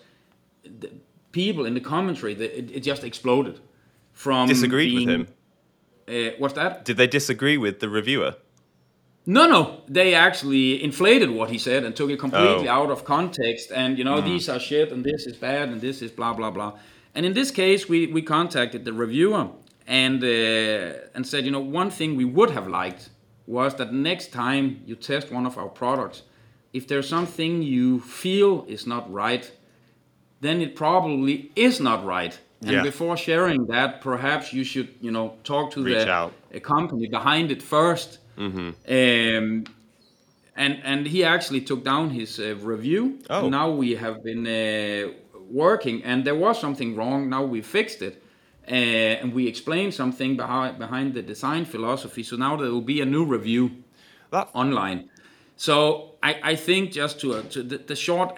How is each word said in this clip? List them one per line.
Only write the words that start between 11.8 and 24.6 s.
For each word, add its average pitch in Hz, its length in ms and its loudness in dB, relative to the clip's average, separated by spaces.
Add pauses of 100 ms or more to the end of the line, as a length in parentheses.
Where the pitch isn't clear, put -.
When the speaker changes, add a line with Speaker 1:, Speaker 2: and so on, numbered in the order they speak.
Speaker 1:
and 113 120 -6
took 143 140 0
it 139 100 -2
completely 95 480 4
Speaker 2:
Oh. 120 40 2 (100)
Speaker 1:
out 143 80 0
of - 140 -4
context. 143 680 -2
And, 127 240 0
you 127 60 -2
know, 143 160 2
Speaker 2:
Mm. 147 60 0
Speaker 1:
"These 175 220 -2
are 123 120 -4
shit, 151 320 2
and 127 120 -6
this 143 220 -2
is 120 100 -12
bad, 139 340 -2
and 113 100 -8
this 131 220 -6
is 117 100 -10
blah, 117 220 -2
blah, 110 180 -4
blah." 104 200 -6 (440)
And 165 100 0
in 190 80 0
this 269 160 0
case, 196 380 4
we, 165 180 4
we 156 160 0
contacted 151 600 0
the 117 80 -6
reviewer 127 560 2 (400)
and, 131 340 2
uh, 110 920 0
and 127 120 -6
said, 139 180 -4
"You 139 60 -2
know, 139 100 -2 (200)
one 196 100 0
thing 156 260 -2
we 127 80 2
would 170 260 4
have 104 180 -4
liked 90 420 -6 (360)
was 127 280 0
that 120 180 -6
next 156 400 -2
time 131 540 -2